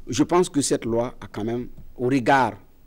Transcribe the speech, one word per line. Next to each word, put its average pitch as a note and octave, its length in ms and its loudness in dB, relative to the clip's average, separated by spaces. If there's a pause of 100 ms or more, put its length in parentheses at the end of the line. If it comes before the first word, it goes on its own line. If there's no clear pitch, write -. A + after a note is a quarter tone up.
je A#2+ 160 2
pense F3 260 4
que C#3+ 120 0
cette C3 240 -2
loi A#2 340 -2
a G#2 100 -12
quand G#2+ 140 -6
même, A#2+ 240 -4 (300)
au B2+ 100 -2
regard B2+ 460 4 (340)